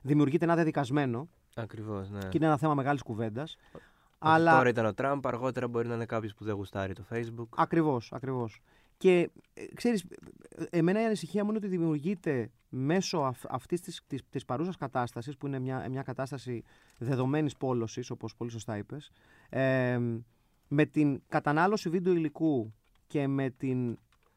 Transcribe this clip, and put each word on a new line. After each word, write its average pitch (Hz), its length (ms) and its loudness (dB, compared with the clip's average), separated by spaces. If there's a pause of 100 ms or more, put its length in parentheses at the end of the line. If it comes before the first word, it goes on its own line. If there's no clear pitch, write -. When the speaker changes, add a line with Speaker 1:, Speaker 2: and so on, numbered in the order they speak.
Speaker 1:
δημιουργείται 147 440 4
ένα 170 100 4
δεδικασμένο 143 760 0 (260)
Speaker 2:
Ακριβώς, 107 540 -8
ναι. 101 100 -8
Speaker 1:
και 95 180 -4
είναι 151 80 2
ένα 151 120 4
θέμα 156 160 0
μεγάλης 139 280 0
κουβέντας. 113 560 -6 (160)
Speaker 2:
Ότι - 100 -20 (340)
Speaker 1:
Αλλά 160 400 6
Speaker 2:
τώρα 123 120 6
ήταν 113 160 2
ο 104 80 2
Τραμπ, 135 340 -2
αργότερα 123 400 -2
μπορεί 117 200 -2
να 120 80 -4
είναι 117 100 -4
κάποιος 107 280 -4
που - 100 -18
δεν 104 120 -2
γουστάρει 98 380 -4
το 95 180 -12
Facebook. 117 440 -6
Speaker 1:
Ακριβώς, 156 560 2
ακριβώς. 127 480 -6 (380)
Και, 180 320 4 (240)
ε, - 200 -14
ξέρεις, 220 320 0 (440)
ε, - 200 -12
εμένα 175 320 2
η 226 40 2
ανησυχία 202 380 -2
μου 208 60 0
είναι 214 80 -2
ότι 208 100 -4
δημιουργείται 160 840 -2 (180)
μέσω 156 480 0
αυ-, 135 320 -2
αυτής 170 320 -4
της, - 260 -14
της, 131 220 -6
της - 160 -8
παρούσας 160 300 -4
κατάστασης, 131 640 -6
που 147 100 -8
είναι 139 120 -4
μια, 127 300 -4
μια 131 120 -6
κατάσταση 127 600 -8 (340)
δεδομένης 135 600 0
πόλωσης, 123 520 -2
όπως 113 260 -10
πολύ 120 160 -8
σωστά 110 260 -6
είπες, 135 340 -12 (380)
εμ, 123 680 2 (480)
με 147 180 4
την 147 420 2
κατανάλωση 160 640 2
βίντεο 180 240 2
υλικού 151 600 0 (340)
και 143 200 0
με 135 220 0
την 127 480 -2 (400)